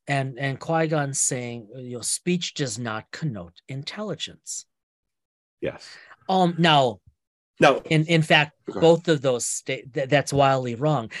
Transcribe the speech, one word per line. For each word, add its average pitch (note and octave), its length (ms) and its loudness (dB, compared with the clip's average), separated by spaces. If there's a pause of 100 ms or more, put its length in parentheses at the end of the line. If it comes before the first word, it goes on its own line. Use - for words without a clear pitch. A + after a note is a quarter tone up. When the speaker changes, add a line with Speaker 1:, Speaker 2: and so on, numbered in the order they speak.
Speaker 1:
and, C3+ 300 -4
and C3+ 220 -4
Qui-Gon D#3 540 -2
saying, A#2+ 600 -4
you B2 220 -12
know, A#2 40 -12
"Speech - 520 -4
does B2 260 -4
not A2 320 -6
connote G2+ 560 -8
intelligence." - 1000 -12 (920)
Speaker 2:
Yes. - 280 -10 (420)
Speaker 1:
Um, F3+ 280 2
now, C#3+ 420 4 (600)
Speaker 2:
Now, C#3+ 180 6 (120)
Speaker 1:
in, D#3 160 4
in E3 160 2
fact, D#3 320 4 (120)
Speaker 2:
go - 80 -10
ahead. G2+ 80 -2
Speaker 1:
both E3 260 6
of D3+ 140 2
those B2 240 0
sta-, - 380 -8 (100)
th-, C3+ 160 -4
that's C#3 240 2
wildly C3+ 420 2
wrong, C3 440 -2